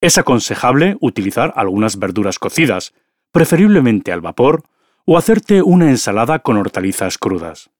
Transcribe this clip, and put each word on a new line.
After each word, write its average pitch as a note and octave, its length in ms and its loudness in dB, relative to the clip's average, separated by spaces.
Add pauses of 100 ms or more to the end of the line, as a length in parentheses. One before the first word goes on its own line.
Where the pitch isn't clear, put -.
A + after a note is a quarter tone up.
Es - 160 2
aconsejable C3+ 800 0
utilizar - 560 -2
algunas G#2 420 -2
verduras G2 420 -4
cocidas, G#2 540 -4 (380)
preferiblemente E3 800 2
al F2 80 -6
vapor, B2 440 0 (420)
o D#3+ 120 4
hacerte G#3 440 2
una F3 280 4
ensalada A#2 500 0
con A#2 180 -2
hortalizas F#2+ 600 -4
crudas. E2+ 520 -8 (100)